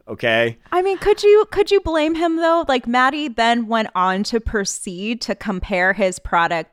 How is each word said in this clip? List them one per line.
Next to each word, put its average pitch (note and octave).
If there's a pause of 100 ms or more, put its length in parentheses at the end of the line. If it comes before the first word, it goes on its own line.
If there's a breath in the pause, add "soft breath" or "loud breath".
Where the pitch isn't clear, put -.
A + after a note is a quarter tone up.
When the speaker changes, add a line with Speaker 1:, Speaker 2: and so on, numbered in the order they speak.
Speaker 1:
okay?" A2+ (140)
Speaker 2:
I F4+
mean, F#4+
could G#4
you, G#4
could -
you G4
blame D#4+
him, E4
though? E4
Like, B3+
Maddie C4
then A#3
went A3
on F#3
to A#3
proceed G#3
to G3+
compare F#3+
his F#3
product E3+